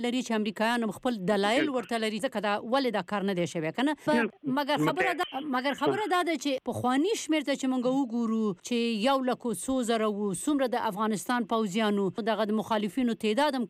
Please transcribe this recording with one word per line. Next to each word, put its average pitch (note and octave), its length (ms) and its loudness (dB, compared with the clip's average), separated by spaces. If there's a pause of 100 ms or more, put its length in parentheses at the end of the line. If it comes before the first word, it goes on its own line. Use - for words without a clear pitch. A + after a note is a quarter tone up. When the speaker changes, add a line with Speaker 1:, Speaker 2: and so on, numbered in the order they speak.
Speaker 1:
لري B3 160 0
چې A3+ 160 0
امریکایان A3 500 0
هم F#3 120 -4
خپل B3 180 -2 (140)
دلایل G#3 340 4
Speaker 2:
بالکل. C#4 140 -2
Speaker 1:
ورته A#3 240 -4
لري، G#3+ 240 -2
ځکه G3+ 180 -4
دا G#3 160 2
ولې B3 360 0
دا F#3+ 40 0 (100)
کار G3+ 200 0
نه F#3+ 80 0
دی E3+ 160 0
شوی، D#3+ 240 -2
که B3+ 100 2
نه؟ D4+ 160 -2
په، D4+ 80 4
Speaker 2:
بالکل. A#3+ 460 0
Speaker 1:
مګر D4 280 2
خبره F4+ 220 0
Speaker 2:
متاسف. F4 260 -4
Speaker 1:
ده، C#4 80 -6 (140)
مګر B3+ 240 0
خبره G4 340 0
دا F4+ 140 4
ده E4 80 0
چې C4+ 340 -2
پخواني C4 420 2 (100)
شمېر D4+ 260 0
ته C#4 100 0
چې C4+ 140 -2
موږ B3+ 120 0 (120)
وګورو، A3 580 0 (140)
چې B3 80 0 (320)
یو C#4 80 4 (140)
لکو A#3 220 -2 (120)
څو C4 120 0 (140)
زره A3 220 2
وو، G3+ 160 -2 (160)
څومره C4+ 320 2
د A3+ 160 -2
افغانستان A3 600 -2
پوځیانو، G#3 520 2 (240)
دغه G#3+ 220 0
د A3 80 2
مخالفینو A3 640 0
تعداد C4 320 2
هم A3 100 -4